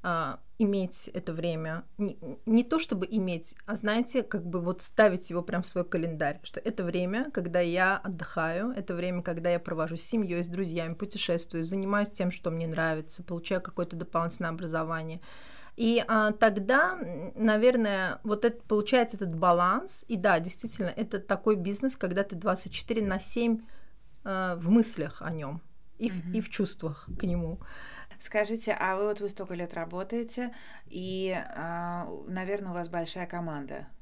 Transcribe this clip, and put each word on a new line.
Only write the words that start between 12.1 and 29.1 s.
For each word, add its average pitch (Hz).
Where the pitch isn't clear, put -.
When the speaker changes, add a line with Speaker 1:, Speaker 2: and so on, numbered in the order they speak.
Speaker 1:
тем, 180
что 175
мне 165
нравится, 160
получаю 175
какое-то -
дополнительное 165
образование. 160
И, 233
а, 214
тогда, 226
м, 175
наверное, 214
вот 208
это, 233
получается 220
этот 175
баланс. 180
И 226
да, 180
действительно, 180
это 214
такой 202
бизнес, 202
когда 190
ты 202
двадцать 185
четыре 226
на 196
семь, 233
а, 190
в 170
мыслях 220
о 165
нем 156
и 226
в, 185
Speaker 2:
Мгм. 180
Speaker 1:
и 220
в -
чувствах -
к -
нему. 175
Speaker 2:
Скажите, 214
а 185
вы 196
вот, 208